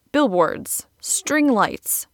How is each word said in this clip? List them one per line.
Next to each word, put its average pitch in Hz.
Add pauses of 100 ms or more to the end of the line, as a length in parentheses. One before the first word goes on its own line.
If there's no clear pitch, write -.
(120)
billboards, 180 (120)
string -
lights, -